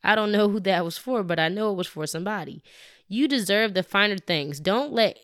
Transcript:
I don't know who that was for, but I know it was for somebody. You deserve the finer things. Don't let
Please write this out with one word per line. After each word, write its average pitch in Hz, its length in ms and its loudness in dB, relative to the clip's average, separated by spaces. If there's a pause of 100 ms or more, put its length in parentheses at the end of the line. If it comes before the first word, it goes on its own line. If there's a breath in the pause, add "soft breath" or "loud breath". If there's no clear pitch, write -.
I 208 120 4
don't 214 160 0
know 208 180 4
who 208 120 -2
that 180 240 0
was 170 120 -8
for, 247 260 -4
but 170 160 0
I 160 100 2
know 208 220 -2
it 196 40 -2
was 180 120 -4
for 156 200 -8
somebody. 170 560 -8 (440 loud breath)
You 240 200 0
deserve 220 460 2
the 185 100 0
finer 202 340 2
things. 147 440 -4
Don't 226 320 0
let 226 300 2